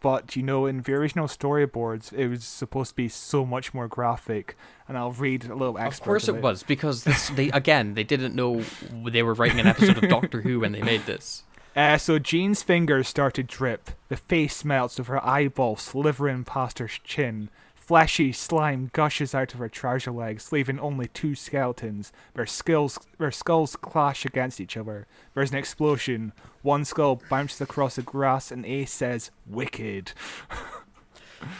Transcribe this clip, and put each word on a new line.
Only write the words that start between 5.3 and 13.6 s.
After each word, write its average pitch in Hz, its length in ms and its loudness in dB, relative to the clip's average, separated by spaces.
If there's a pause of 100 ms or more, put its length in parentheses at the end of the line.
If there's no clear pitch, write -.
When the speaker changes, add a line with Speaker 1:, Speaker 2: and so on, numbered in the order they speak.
Speaker 1:
a 120 80 -8
little 127 240 -2
Speaker 2:
Of 107 40 -2
Speaker 1:
excerpt 135 220 -4
Speaker 2:
course 208 240 2
Speaker 1:
of 220 60 0
Speaker 2:
it - 60 -6
Speaker 1:
it. - 40 -6
Speaker 2:
was, 101 180 2
because 143 420 -2
this, - 260 4
they, 135 220 2
again, 135 420 4
they 107 100 0
didn't 127 300 0
know 123 260 0 (460)
they 117 160 4
were 113 100 4
writing 117 280 4
an - 60 6
episode 196 380 8
of 180 60 6
Doctor 117 320 2
Who 120 180 2
when 104 120 0
they 104 100 -4
made 113 240 2
this. - 360 -8 (340)
Speaker 1:
Uh, 151 220 6
so 156 200 4
Jean's 185 440 0
fingers 156 460 4
start 139 260 0
to 135 80 -2
drip. 127 480 -4 (180)